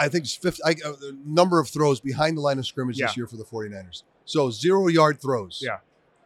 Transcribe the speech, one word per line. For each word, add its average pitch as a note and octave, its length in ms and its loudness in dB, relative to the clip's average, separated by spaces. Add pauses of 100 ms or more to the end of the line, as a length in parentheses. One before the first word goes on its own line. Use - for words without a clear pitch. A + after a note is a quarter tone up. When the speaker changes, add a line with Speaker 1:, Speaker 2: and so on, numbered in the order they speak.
Speaker 1:
I D3 60 2
think D#3 180 -2
it's - 100 -6
fif-, F3 280 -4
I, D#3+ 60 2 (140)
uh, D3+ 80 -6
the C#3 320 -14
number E3+ 340 4
of D3 100 2
throws D3 320 2
behind D3+ 360 0
the D3 60 -4
line C#3 180 0
of B2 60 -4
scrimmage B2+ 320 -6
this A#2+ 180 -2
Speaker 2:
Yeah. B2 40 -6
Speaker 1:
year A#2 60 -6
for A2+ 100 -16
the A2 80 -12
forty-niners. G2+ 600 -12 (200)
So C#3+ 260 0
zero-yard D#3+ 720 4
throws. A2+ 400 -4
Speaker 2:
Yeah. A#2+ 180 -6 (480)